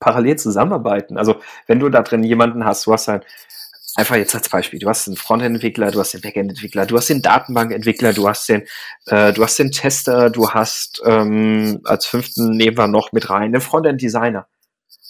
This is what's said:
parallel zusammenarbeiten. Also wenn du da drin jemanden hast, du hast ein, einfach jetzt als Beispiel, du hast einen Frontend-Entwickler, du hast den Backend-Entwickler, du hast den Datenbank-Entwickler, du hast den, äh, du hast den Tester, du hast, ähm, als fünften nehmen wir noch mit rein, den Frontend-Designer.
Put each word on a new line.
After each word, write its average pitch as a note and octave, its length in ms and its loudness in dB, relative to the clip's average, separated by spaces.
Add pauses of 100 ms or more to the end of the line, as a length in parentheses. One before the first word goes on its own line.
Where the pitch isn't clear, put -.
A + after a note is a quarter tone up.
parallel B2 340 2
zusammenarbeiten. A2+ 840 -2
Also G#2+ 200 2 (320)
wenn A#2 100 4
du C#3 100 2
da C3 140 4
drin A2+ 220 0
jemanden A#2 400 2
hast, G#2 200 -2
du A2+ 80 2
hast A2 160 0
ein, G#2 120 -2 (760)
einfach A2 220 0
jetzt G#2 180 0
als - 140 -6
Beispiel, - 320 -4
du G2 80 -4
hast - 180 -2
einen F#2+ 100 -8
Frontend-Entwickler, A2+ 760 -2
du G#2+ 80 0
hast - 140 -4
den F#2 60 -16
Backend-Entwickler, G2 680 -6
du A#2 100 2
hast A#2 120 0
den C#3+ 140 0
Datenbank-Entwickler, A2+ 880 0
du G2+ 160 2
hast - 200 -2
den, G#2+ 140 2 (440)
äh, G#2 260 4
du G#2+ 120 2
hast - 160 0
den C#3 100 0
Tester, B2 600 2
du A2+ 200 0
hast, - 540 -4
ähm, G#2+ 800 2
als - 220 -2
fünften A#2 500 -2
nehmen A2+ 200 2
wir A2 120 4
noch G#2 240 0
mit A2+ 180 -2
rein, G#2 220 0
den B2+ 80 2
Frontend-Designer. A#2+ 880 -2 (600)